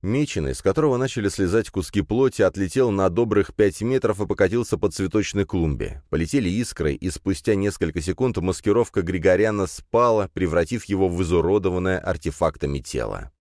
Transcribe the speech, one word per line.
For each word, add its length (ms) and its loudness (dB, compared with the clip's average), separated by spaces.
Меченый, 500 -2
с 80 -8
которого 360 2
начали 300 -2
слезать 440 0
куски 300 -2
плоти, 420 2
отлетел 480 2
на 180 2
добрых 460 2
пять 260 2
метров 400 0
и 60 -4
покатился 500 0
по 120 0
цветочной 560 -2
клумбе. 640 -4
Полетели 400 0
искры, 440 -2
и 160 -4
спустя 460 -2
несколько 440 -2
секунд 380 -2
маскировка 640 0
Григоряна 640 2
спала, 680 0
превратив 520 -2
его 240 0
в 140 -4
изуродованное 760 2
артефактами 800 -4
тело. 540 -8